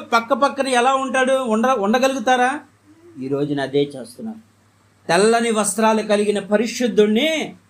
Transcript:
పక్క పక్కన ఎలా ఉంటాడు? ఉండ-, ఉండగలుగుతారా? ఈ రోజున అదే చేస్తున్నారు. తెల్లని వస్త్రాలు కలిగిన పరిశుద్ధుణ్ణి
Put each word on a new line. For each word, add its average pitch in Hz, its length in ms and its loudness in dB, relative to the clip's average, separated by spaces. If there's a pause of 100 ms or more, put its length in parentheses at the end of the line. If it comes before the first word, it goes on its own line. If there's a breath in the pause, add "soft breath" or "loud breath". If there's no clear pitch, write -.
(140)
పక్క 226 200 2
పక్కన 262 340 0
ఎలా 254 280 2
ఉంటాడు? 262 380 0
ఉండ-, 247 460 0
ఉండగలుగుతారా? 254 800 0 (640)
ఈ 131 60 -8
రోజున 143 340 -2
అదే 135 220 0
చేస్తున్నారు. 120 540 -10 (720)
తెల్లని 226 440 2
వస్త్రాలు 220 500 0
కలిగిన 208 380 0
పరిశుద్ధుణ్ణి 214 1160 0 (140)